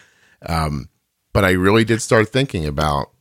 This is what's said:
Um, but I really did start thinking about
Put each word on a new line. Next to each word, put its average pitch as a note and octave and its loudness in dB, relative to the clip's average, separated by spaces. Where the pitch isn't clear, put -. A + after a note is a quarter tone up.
Um, D#2 -4
but G2+ 2
I F#2 4
really G2 4
did A2+ -2
start A2 2
thinking A#2 -2
about D2 -2